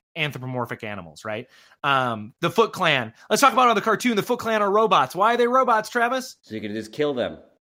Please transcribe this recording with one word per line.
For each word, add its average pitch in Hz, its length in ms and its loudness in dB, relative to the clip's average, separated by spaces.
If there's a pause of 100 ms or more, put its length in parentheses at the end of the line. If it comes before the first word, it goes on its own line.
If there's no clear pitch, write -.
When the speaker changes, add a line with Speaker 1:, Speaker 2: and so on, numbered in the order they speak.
(160)
Speaker 1:
anthropomorphic 127 680 -6
animals, 95 420 -12
right? 110 220 -8 (360)
Um, 127 580 0
the 170 80 0
Foot 214 240 2
Clan. 131 400 0 (160)
Let's 214 120 2
talk 262 120 6
about 247 160 4
on 226 60 4
the 196 60 -2
cartoon. 220 340 0
The 202 80 0
Foot 240 160 -2
Clan 220 220 -2
are 202 100 0
robots. 185 440 2
Why 214 180 2
are 240 40 0
they 240 100 2
robots, 240 420 2
Travis? 247 520 -2
Speaker 2:
So - 140 -12
you 107 60 -6
can 104 120 -6
just 110 180 -8
kill 147 220 -2
them. 95 240 -4 (420)